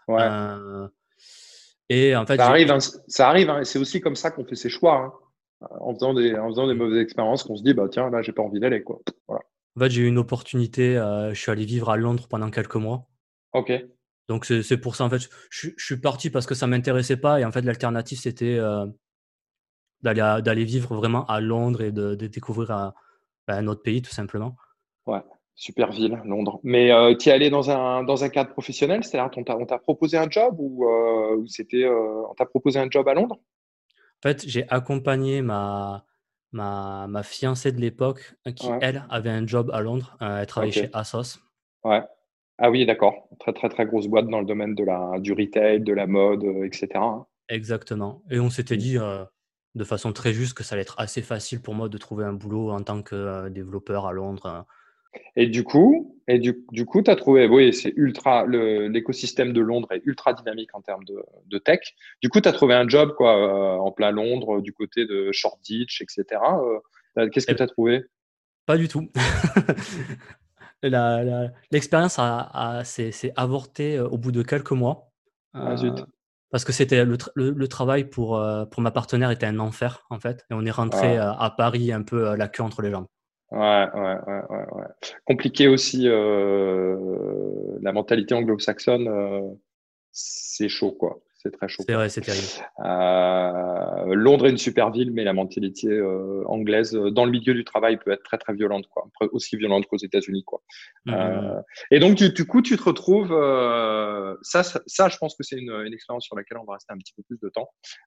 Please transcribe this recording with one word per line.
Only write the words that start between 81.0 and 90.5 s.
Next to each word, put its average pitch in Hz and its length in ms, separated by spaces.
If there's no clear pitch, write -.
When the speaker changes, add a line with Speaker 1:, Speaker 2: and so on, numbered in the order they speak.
Speaker 1:
Ouais. 117 100
Speaker 2:
euh, 104 140
à 113 180
Paris 120 400
un 110 100
peu, 110 280
euh, 104 60
la 104 120
queue 117 160
entre 110 180
les 104 80
jambes. 95 160
Speaker 1:
Ouais, 107 80
ouais, 95 220
ouais, 98 240
ouais, 101 220
ouais. 101 140
Compliqué 131 420
aussi, 131 400
euh, 98 880
la 98 100
mentalité 104 420
anglo-saxonne, 117 720
euh, 101 340
c'est - 580